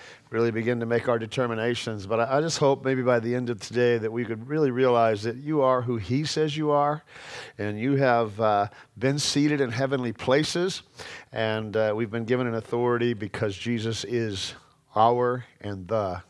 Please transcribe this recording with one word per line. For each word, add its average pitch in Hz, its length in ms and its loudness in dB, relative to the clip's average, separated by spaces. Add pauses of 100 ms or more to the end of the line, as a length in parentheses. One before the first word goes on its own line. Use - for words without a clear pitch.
(320)
really 117 200 2
begin 117 300 0
to 117 40 -4
make 117 220 0
our 120 100 4
determinations. 113 880 -4
But 113 140 0
I, 131 200 2
I - 20 2
just 160 160 -2
hope 135 260 2
maybe 131 200 0
by 120 180 4
the 120 120 -2
end 123 160 -2
of 110 120 -6
today 120 360 2
that 110 140 -4
we 120 140 -4
could 113 240 -6
really 151 200 2
realize 117 540 4
that 117 140 -4
you 147 240 0
are 131 200 4
who 120 140 -2
He 120 300 -2
says 151 320 -2
you 151 140 0
are, 147 340 2 (520)
and 104 220 -4
you 135 160 0
have, 117 460 2
uh, 104 260 4 (300)
been 135 200 0
seated 147 440 0
in 123 100 -2
heavenly 127 400 -2
places, 156 680 0 (500)
and, 110 460 -2
uh, 107 180 2
we've 110 160 -4
been 117 140 -4
given 123 220 0
an 117 80 -2
authority 120 580 0
because 104 420 -4
Jesus 113 480 -4
is 107 520 -4 (400)
our 123 500 2 (160)
and 98 260 -10
the 98 420 -2